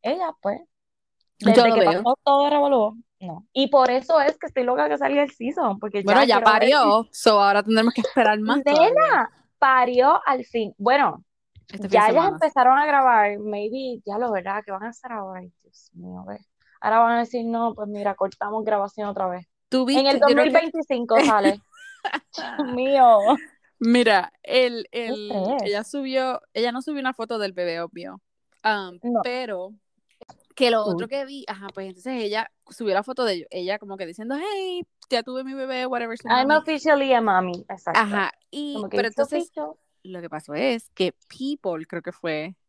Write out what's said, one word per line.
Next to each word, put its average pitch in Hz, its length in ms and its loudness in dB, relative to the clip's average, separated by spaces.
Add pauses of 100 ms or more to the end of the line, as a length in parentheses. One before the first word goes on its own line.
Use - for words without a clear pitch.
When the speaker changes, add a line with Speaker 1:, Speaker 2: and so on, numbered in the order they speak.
Speaker 1:
Ella, 320 400 -4
pues, 202 180 -4 (760)
Speaker 2:
Yo 208 140 4
Speaker 1:
desde 233 160 8
Speaker 2:
lo 226 60 4
Speaker 1:
que 220 60 4
Speaker 2:
veo. 180 220 4
Speaker 1:
pasó 240 200 0
todo 285 280 4
revolú, 254 520 2 (180)
no. 175 320 -14
Y 269 160 0
por 254 220 4
eso 269 300 0
es 294 180 0
que 330 80 -12
estoy 262 180 -4
loca 277 240 0
que 294 100 -2
salga 277 240 0
el 277 80 -2
season, 240 480 -4
porque 202 260 -6
Speaker 2:
Bueno, 214 160 6
Speaker 1:
ya 277 60 6
Speaker 2:
ya 220 140 4
Speaker 1:
quiero 226 120 2
ver. 220 180 4
Speaker 2:
parió, 226 420 4
so 214 280 4
ahora 202 220 4
tendremos 220 320 2
que 240 80 -2
esperar 214 380 2
más 262 240 0
Speaker 1:
Nena, 285 120 2
Speaker 2:
todavía. 466 540 4 (280)
Speaker 1:
parió 254 680 4
al 254 180 -2
fin. 220 340 -6
Bueno, 226 460 0 (440)
Speaker 2:
Este 202 200 -12
fin - 40 -8
Speaker 1:
ya 214 140 6
Speaker 2:
de 220 40 4
Speaker 1:
ellas 320 140 4
Speaker 2:
semana. 392 80 2
Speaker 1:
empezaron 277 460 4
a 302 80 0
grabar, 233 520 2
maybe, 214 680 -8
ya 202 140 -8
lo 240 140 -4
verdad, 196 320 -6
¿qué 202 80 -12
van 190 120 -10
a 226 60 -10
hacer 240 220 -18
ahora? 190 280 -12
Ay, 180 120 -20 (100)
Dios - 320 -20
mío, 180 320 -16
ve. 202 120 -14 (420)
Ahora 220 200 0
van 233 160 4
a 233 40 0
decir, 233 260 -6
"No, 233 280 -4
pues 214 140 -10
mira, 202 260 -6
cortamos 208 500 -6
grabación 208 440 -4
otra 196 200 -6
vez." 180 180 -10 (220)
Speaker 2:
¿Tú 254 240 0
Speaker 1:
En 269 140 2
el 277 120 2
Speaker 2:
viste? - 80 -
Yo 285 80 6
creo 302 100 4
que 302 60 2
Speaker 1:
dos - 20 -4
mil - 0 -
veinticinco 285 640 0
Speaker 2:
<laughs> 247 220 4
Speaker 1:
sale. 196 220 2 (760)
Dios 302 380 -8
mío. 254 440 6 (600)
Speaker 2:
Mira, 226 540 2 (100)
el, 247 460 0 (160)
Speaker 1:
Qué 226 100 -6
Speaker 2:
el, - 0 -
Speaker 1:
estrés. 240 480 -4
Speaker 2:
ella 208 220 -4
subió, 262 560 -4 (120)
ella 233 200 -2
no 254 100 -8
subió 294 180 -8
una 262 140 -4
foto 226 240 -8
del 196 140 -4
bebé, 175 280 -6
obvio. 180 400 -14 (420)
Um, 190 400 -4
Speaker 1:
No. 240 200 -2
Speaker 2:
pero 220 520 -8 (800)
que 247 160 2
lo 220 140 2
Speaker 1:
Uy. 214 80 -2
Speaker 2:
otro 180 160 -4
que 277 160 -8
vi, 269 240 -14
ajá, 196 240 -14
pues 190 160 -12
entonces 226 340 -10
ella 208 280 -6 (180)
subió 202 260 -6
la 202 80 0
foto 254 220 -6
de 185 260 -4
ella 185 280 -8
como 196 180 -14
que 190 100 -10
diciendo, 220 320 -10
"Hey, 370 440 -8 (260)
ya 233 140 -2
tuve 254 220 -10
mi 262 100 -12
bebé, 262 320 -8
whatever, 240 320 -8
su 240 100 -16
Speaker 1:
I'm 254 200 2
Speaker 2:
mami". 302 100 4
Speaker 1:
officially 285 560 2
a 233 80 4
mommy, 185 480 -2
exacto. 185 300 -2
Speaker 2:
Ajá, 202 320 -2 (180)
y, 294 240 -10
Speaker 1:
Como 311 160 -10
que 202 60 -4
Speaker 2:
pero 247 120 -2
Speaker 1:
it's - 40 -8
Speaker 2:
entonces, 285 260 -4
Speaker 1:
official. 311 340 -10 (300)
Speaker 2:
lo 185 180 -16
que 170 80 -14
pasó 151 260 -14
es 233 400 -4
que 185 200 -4 (140)
People, 196 580 -8
creo 170 160 -12
que 175 100 -12
fue 160 420 -8 (140)